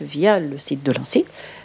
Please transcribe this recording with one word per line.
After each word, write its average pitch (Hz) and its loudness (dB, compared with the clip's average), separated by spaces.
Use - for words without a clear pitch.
via 165 2
le 143 -6
site 139 -6
de 135 2
l'ansi. 127 2